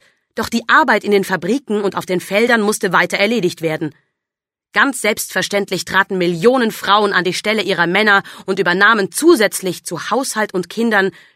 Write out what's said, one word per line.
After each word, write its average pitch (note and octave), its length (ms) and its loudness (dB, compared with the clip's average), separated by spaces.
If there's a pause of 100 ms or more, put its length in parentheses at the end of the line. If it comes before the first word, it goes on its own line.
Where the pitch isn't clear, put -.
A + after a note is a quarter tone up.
(360)
doch A3+ 140 -6
die - 180 -4
Arbeit C4 340 2
in G3+ 80 -4
den G3 140 2
Fabriken G#3 560 -2
und G3 160 -4
auf E3+ 100 -8
den F3+ 140 -2
Feldern A3+ 400 0
musste G3+ 320 -2
weiter F3 240 0
erledigt G3+ 440 0
werden. D#3 320 -4 (800)
Ganz B3 280 0
selbstverständlich G3+ 840 -4
traten F#3+ 320 -2
Millionen G3 520 2
Frauen G3+ 440 0
an F3 100 2
die F3+ 80 -2
Stelle G#3+ 300 -2
ihrer E3 240 0
Männer G3 360 4 (220)
und F#3+ 140 -2
übernahmen F#3+ 520 2
zusätzlich G#3+ 720 2
zu - 260 -10
Haushalt A3 420 -2
und F#3 160 -4
Kindern G#3 440 0 (240)